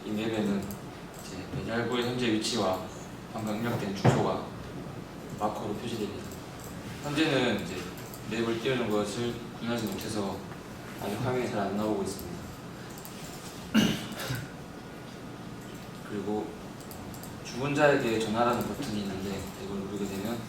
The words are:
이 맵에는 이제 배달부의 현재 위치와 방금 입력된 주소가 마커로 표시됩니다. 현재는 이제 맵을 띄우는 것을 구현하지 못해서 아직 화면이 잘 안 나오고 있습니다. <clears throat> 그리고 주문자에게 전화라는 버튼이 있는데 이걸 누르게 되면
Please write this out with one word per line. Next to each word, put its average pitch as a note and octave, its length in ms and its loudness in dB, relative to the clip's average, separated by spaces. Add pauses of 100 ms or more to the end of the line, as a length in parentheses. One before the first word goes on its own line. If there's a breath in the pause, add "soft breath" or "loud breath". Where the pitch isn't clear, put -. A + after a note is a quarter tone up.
이 G#2+ 60 -4
맵에는 G#2+ 540 2 (600)
이제 - 220 -8 (100)
배달부의 A#2 520 2
현재 B2 240 2
위치와 G#2+ 480 4 (520)
방금 G#2+ 260 0
입력된 A#2+ 380 0
주소가 B2+ 480 6 (960)
마커로 G#2 360 0
표시됩니다. G#2 480 -2 (800)
현재는 C3+ 600 4
이제 - 120 -4 (560)
맵을 A2+ 300 2
띄우는 A#2+ 280 2
것을 G#2+ 460 2 (240)
구현하지 A2+ 260 0
못해서 G2 520 0 (640)
아직 G2+ 160 -2
화면이 B2 320 2
잘 G#2 100 0
안 G2 180 2
나오고 G#2+ 240 4
있습니다. F#2 320 -4 (1400)
<clears throat> - 2250 -2
그리고 G#2 380 0 (1000)
주문자에게 C3 760 6
전화라는 A2+ 480 4
버튼이 G#2 340 -2
있는데 G2 380 -2 (240)
이걸 G2+ 180 -2
누르게 G2+ 260 -2
되면 G2+ 420 0